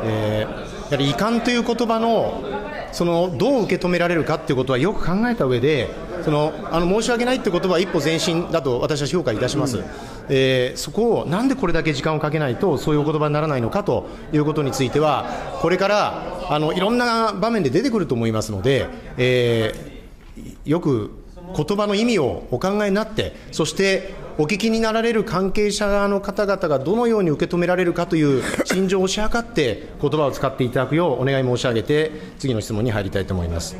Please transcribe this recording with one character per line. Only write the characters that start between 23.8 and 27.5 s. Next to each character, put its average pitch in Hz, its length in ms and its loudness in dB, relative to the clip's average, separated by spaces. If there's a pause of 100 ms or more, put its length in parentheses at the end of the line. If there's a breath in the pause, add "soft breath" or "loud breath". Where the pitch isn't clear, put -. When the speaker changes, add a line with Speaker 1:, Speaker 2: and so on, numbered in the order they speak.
Speaker 1:
お 151 40 4
聞 151 120 0
き 220 140 0
に 226 80 2
な 220 140 2
ら 226 100 0
れ 233 100 2
る 226 120 2
関 190 260 0
係 208 220 2
者 208 160 0
側 202 180 2
の 202 140 2
方 202 260 -2
々 190 220 0
が 143 100 4
ど 147 160 0
の 240 140 2
よ 226 100 2
う 202 60 2
に 165 60 2
受 170 180 0
け 175 80 -2